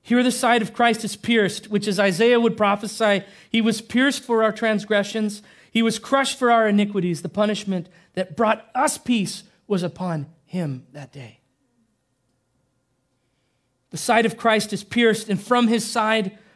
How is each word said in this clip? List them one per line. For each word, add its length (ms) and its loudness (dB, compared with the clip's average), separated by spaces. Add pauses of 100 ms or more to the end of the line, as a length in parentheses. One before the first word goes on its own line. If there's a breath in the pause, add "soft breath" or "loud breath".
Here, 200 2
the 100 2
side 300 2
of 100 -6
Christ 320 0
is 120 -8
pierced, 520 0
which, 200 -2
as 100 -2
Isaiah 400 4
would 180 0
prophesy, 680 0 (260 loud breath)
"He 100 2
was 200 0
pierced 420 0
for 220 0
our 80 0
transgressions, 880 -2 (280 loud breath)
he 120 2
was 160 0
crushed 400 -2
for 120 2
our 180 4
iniquities. 540 0
The 60 -6
punishment 600 -4 (260 soft breath)
that 220 -6
brought 380 0
us 240 0
peace 460 -2 (240 soft breath)
was 140 0
upon 440 -6 (180)
him" 480 -6
that 200 -18
day. 280 -20 (2500)
The 60 -12
side 300 2
of 100 -4
Christ 360 0
is 120 -6
pierced, 440 0
and 120 -2
from 280 2
his 160 0
side 540 -2 (180 loud breath)